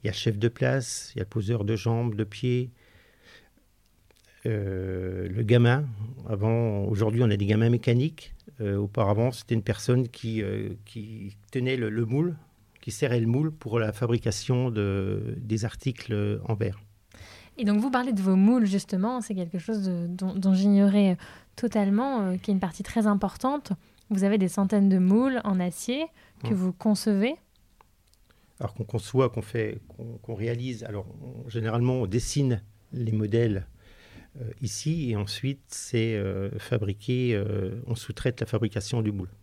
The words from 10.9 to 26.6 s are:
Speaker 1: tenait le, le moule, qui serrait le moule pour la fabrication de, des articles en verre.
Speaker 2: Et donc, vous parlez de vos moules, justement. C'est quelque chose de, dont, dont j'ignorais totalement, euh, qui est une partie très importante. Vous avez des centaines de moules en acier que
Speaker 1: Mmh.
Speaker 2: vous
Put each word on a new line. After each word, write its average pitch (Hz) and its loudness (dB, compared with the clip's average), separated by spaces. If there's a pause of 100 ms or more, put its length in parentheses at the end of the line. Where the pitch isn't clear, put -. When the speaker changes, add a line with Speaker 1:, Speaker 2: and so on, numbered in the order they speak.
Speaker 1:
tenait 131 0
le, 110 0
le 117 0
moule, 151 0 (460)
qui - -10
serrait 120 0
le 113 2
moule 147 2
pour 117 -4
la 107 2
fabrication 120 0
de, 101 0
des 110 -2
articles 107 -4
en 113 0
verre. 101 -4 (800)
Speaker 2:
Et 247 -2
donc, 208 4
vous 262 0
parlez 254 0
de 196 0
vos 190 4
moules, 214 6
justement. 196 -2
C'est 208 -6
quelque 180 -6
chose 208 -4
de, 175 -2
dont, 185 -4
dont 190 4
j'ignorais 196 6 (400)
totalement, 226 2
euh, 185 0
qui - -8
est 208 2
une 190 2
partie 180 -6
très 214 0
importante. 208 0 (360)
Vous 196 2
avez 202 4
des 190 4
centaines 196 4
de 190 6
moules 226 4
en 190 0
acier 240 -2 (380)
que 226 -2
Speaker 1:
Mmh. 196 0
Speaker 2:
vous 185 0